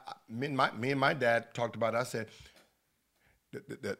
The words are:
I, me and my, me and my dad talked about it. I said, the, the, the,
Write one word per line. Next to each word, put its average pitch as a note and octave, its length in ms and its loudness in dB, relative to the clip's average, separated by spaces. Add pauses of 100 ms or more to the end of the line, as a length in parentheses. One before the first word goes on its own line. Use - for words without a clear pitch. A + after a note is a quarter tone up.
I, - 60 -12 (160)
me A#2+ 180 -4
and C#3+ 80 -4
my, C3+ 160 4
me B2 200 -2
and C#3 80 2
my C#3+ 140 4
dad A#2 400 2
talked A#2 220 -2
about A2 200 2
it. - 20 2
I B2 60 2
said, A2+ 240 -6 (1200)
the, - 160 -10
the, - 80 -8
the, G2+ 240 -6